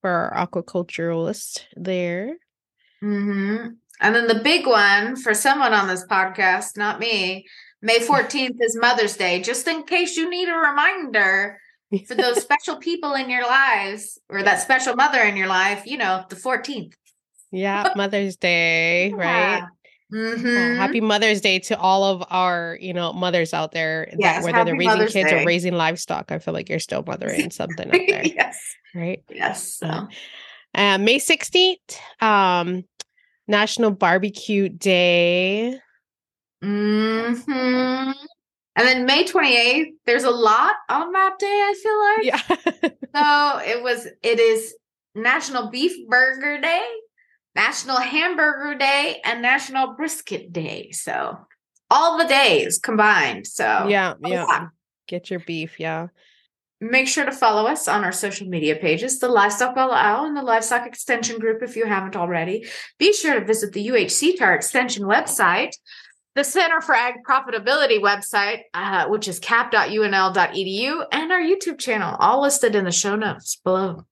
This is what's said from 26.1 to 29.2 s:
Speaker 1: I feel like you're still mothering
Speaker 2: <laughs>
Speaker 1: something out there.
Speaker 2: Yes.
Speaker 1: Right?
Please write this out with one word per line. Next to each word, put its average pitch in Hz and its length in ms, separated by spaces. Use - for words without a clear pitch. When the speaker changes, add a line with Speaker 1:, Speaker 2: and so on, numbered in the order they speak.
Speaker 1:
I 160 60
feel 160 160
like - 160
you're 160 80
still - 280
mothering - 440
Speaker 2:
<laughs> - 20
Speaker 1:
something - 360
out 359 200
there. - 160
Speaker 2:
Yes. - 340
Speaker 1:
Right? 175 340